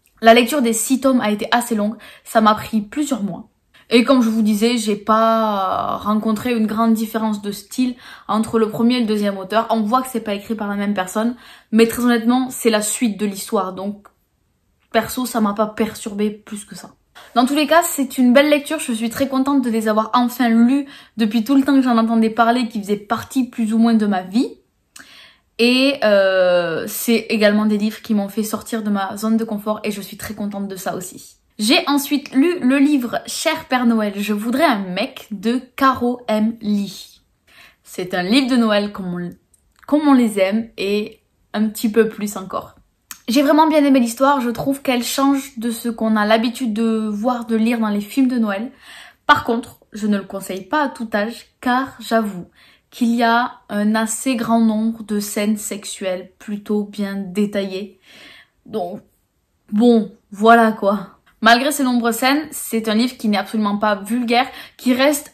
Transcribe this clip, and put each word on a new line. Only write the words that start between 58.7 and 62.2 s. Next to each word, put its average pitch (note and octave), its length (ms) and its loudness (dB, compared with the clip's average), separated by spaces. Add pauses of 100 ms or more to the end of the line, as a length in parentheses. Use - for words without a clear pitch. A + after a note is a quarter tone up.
bon, A3+ 400 4 (200)
voilà A3 400 6
quoi. G3+ 460 -2 (220)
Malgré A#3+ 320 4
ces C#4+ 120 -2
nombreuses A#3 320 0
scènes, C#4+ 340 0